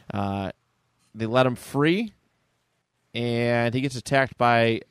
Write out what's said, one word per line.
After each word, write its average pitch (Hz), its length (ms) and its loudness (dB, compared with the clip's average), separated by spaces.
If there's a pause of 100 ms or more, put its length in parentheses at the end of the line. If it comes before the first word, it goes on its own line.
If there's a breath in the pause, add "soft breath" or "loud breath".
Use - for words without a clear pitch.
(140)
uh, 98 380 -4 (640)
they 110 120 -4
let 127 200 4
him 123 100 0
free, 175 580 -2 (1000)
and 120 600 0
he 131 60 -2
gets 131 160 -4
attacked 135 420 -2
by 117 420 4 (100)